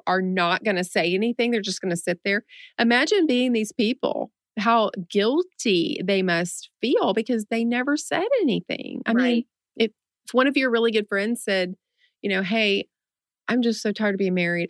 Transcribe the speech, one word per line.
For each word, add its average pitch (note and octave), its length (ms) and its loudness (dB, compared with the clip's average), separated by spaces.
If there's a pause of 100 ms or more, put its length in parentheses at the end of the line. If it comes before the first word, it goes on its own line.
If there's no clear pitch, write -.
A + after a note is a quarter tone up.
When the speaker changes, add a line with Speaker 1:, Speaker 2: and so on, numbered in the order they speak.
Speaker 1:
are F#3 140 2
not F#3 440 0
gonna F#3 180 0
say F3 300 0
anything. A#3 380 0
They're A3+ 100 0
just G3 200 -6
gonna F3+ 140 -2
sit F3 300 -4
there. G3+ 180 -2 (340)
Imagine C4+ 500 2
being B3 260 2
these A3 180 -2
people, - 600 -2 (260)
how A3+ 320 2 (200)
guilty G#3+ 960 0
they G3 180 0
must F3 480 -2 (120)
feel C#4 320 2
because A3+ 360 -2
they A#3 140 -2
never B3 320 0
said - 300 -2 (160)
anything. F3+ 640 -4
I A3+ 80 0
mean, B3 120 4
Speaker 2:
Right. A#3+ 220 0 (300)
Speaker 1:
if, A3 140 0 (340)
if - 80 -10
one B3+ 140 4
of C#4+ 100 0
your C4 140 2
really A#3 200 2
good G#3 160 0
friends G#3 360 -2
said, F#3 320 -2 (460)
you G3+ 80 -4
know, F#3+ 120 0
"Hey, G3+ 460 0 (600)
I'm B3 140 0
just A#3 200 0
so G#3 120 0
tired G#3 220 0
of F#3+ 40 -2
being F#3 140 0
married. F3 360 0